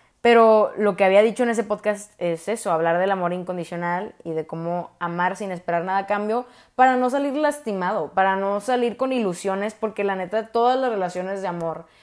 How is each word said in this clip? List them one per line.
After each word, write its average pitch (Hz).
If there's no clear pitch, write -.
Pero 226
lo 208
que 196
había 190
dicho 226
en 240
ese 226
podcast 208
es 170
eso, 208
hablar 170
del 190
amor 180
incondicional 175
y 165
de 156
cómo 170
amar 175
sin 196
esperar 170
nada 190
a 196
cambio 214
para 254
no 247
salir 277
lastimado, 214
para 190
no 196
salir 240
con 262
ilusiones, 196
porque 214
la 196
neta, 190
todas 247
las 262
relaciones 190
de 196
amor 165